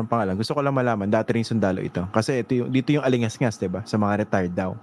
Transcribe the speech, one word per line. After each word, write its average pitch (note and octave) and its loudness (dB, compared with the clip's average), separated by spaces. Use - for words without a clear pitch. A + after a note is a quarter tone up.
ng A2 -6
pangalan. G2+ 0
Gusto A2 -2
ko C#3+ -2
lang C#3 0
malaman, A#2 0
dati A2 2
rin A2+ -2
sundalo G2+ 2
ito. F2+ -4
Kasi A#2 0
ito B2+ 0
yung, A#2+ -2
dito C3 2
yung D3 2
alingas-ngas, A#2+ 0
di F#2+ -2
ba? F#2 -6
Sa - -2
mga G#2 2
retired F2+ 0
daw. F#2+ -4